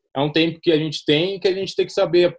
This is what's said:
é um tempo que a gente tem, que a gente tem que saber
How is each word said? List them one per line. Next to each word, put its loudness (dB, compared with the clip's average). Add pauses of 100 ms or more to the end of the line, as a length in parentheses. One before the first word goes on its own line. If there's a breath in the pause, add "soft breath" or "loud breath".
(160)
é -2
um 0
tempo 0
que 2
a 4
gente -4
tem, 0
que -2
a 2
gente -6
tem 0
que -12
saber 2